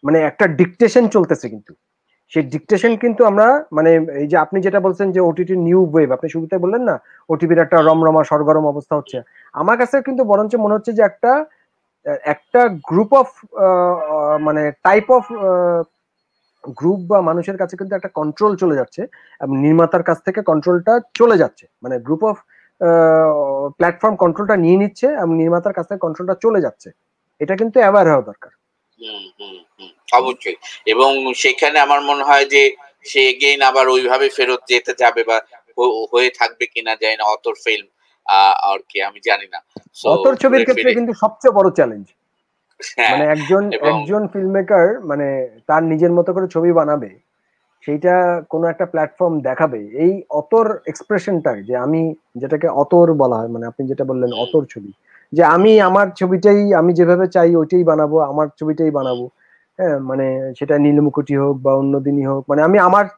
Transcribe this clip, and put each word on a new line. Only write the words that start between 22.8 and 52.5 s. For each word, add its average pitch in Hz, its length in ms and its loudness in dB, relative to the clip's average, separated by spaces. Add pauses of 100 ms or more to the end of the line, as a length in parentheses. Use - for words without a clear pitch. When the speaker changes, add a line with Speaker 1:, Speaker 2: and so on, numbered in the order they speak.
Speaker 1:
আহ, 160 880 2
platform 175 460 -2
কন্ট্রোলটা 196 420 0
নিয়ে 175 200 4
নিচ্ছে 202 300 -2
এবং 185 300 -2
নির্মাতার 170 360 0
কাছ 170 140 -8
থেকে 196 120 -10
কন্ট্রোলটা 180 420 -6
চলে 220 200 2
যাচ্ছে। 117 280 -8 (520)
এটা 185 140 -4
কিন্তু 220 240 0
অ্যাওয়্যার 196 300 4
হওয়া 143 120 2
দরকার। - 300 -16 (480)
Speaker 2:
হুম, 104 340 -18
হুম, 98 240 -20 (140)
হুম, 95 180 -20 (240)
অবশ্যই। 123 420 -2 (300)
এবং 131 480 2
সেখানে 147 460 0
আমার 143 220 2
মনে 143 220 -2
হয় 139 220 4
যে 139 160 2 (420)
সে - 260 -2
again 139 340 0
আবার 131 260 2
ওইভাবে 127 400 0
ফেরত 127 380 -2
যেতে 123 300 -2
যাবে 117 260 0
বা 113 140 -2 (400)
হ-, 113 340 -2
হয়ে 123 180 2
থাকবে 120 360 -6
কিনা 113 300 -8
জানি 110 220 -4
না, 110 60 -6
author 107 300 -4 (100)
film, 107 240 -6 (380)
আহ, 95 280 4 (120)
আর 98 140 -2 (100)
কি 98 120 -8
আমি 101 220 -10
জানি 98 240 -4
না। 90 120 -16 (340)
So, - 160 -6
Speaker 1:
Author 104 260 2
ছবির 262 240 2
Speaker 2:
ঘুরে 233 40 0
Speaker 1:
ক্ষেত্রে 247 200 -2
Speaker 2:
ফিরে 247 100 2
Speaker 1:
কিন্তু 233 200 -4
সবচেয়ে 220 400 -2
বড় 196 180 2
challenge, 110 340 -2 (920)
Speaker 2:
হ্যাঁ, 113 160 0
Speaker 1:
মানে 147 140 0
একজন, 156 460 0
Speaker 2:
এবং - 180 0
Speaker 1:
একজন 175 380 -4
filmmaker 196 760 0
মানে 143 220 -4 (400)
তার 160 160 0
নিজের 165 280 0
মতো 175 220 0
করে 185 140 -4
ছবি 175 240 0
বানাবে, 147 380 0 (760)
সেইটা 151 280 0 (360)
কোনো 165 180 -4
একটা 165 180 -4
platform 165 560 -4
দেখাবে। 127 380 -2 (140)
এই 180 360 0
অতর 214 580 -2
এক্সপ্রেশনটা 170 640 -4 (100)
যে 113 140 -6
আমি, 147 260 -2 (340)
যেটাকে 139 320 -4